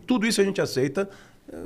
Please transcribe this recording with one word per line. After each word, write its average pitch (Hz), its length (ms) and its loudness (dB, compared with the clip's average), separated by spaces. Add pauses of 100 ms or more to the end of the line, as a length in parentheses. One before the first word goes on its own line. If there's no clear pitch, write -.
Tudo 226 200 2
isso 220 140 2
a 196 40 4
gente 190 160 0
aceita. 143 480 0 (420)
Eh, - 160 -16